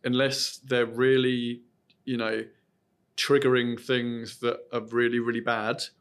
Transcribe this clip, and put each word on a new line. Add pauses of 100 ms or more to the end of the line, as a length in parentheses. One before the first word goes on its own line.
unless
they're
really, (420)
you
know, (720)
triggering
things
that (140)
are
really,
really
bad (200)